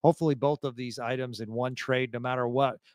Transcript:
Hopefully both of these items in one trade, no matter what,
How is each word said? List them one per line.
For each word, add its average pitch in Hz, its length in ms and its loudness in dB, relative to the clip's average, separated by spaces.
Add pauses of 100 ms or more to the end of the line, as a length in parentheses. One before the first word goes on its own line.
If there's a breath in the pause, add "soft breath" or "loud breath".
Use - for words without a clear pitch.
Hopefully 160 320 4
both 143 300 0
of 127 120 -4
these 123 220 -8
items 123 420 -4
in 110 120 -8
one 123 220 -2
trade, 127 380 0
no 120 60 -6
matter 127 300 0
what, 127 300 2 (160 soft breath)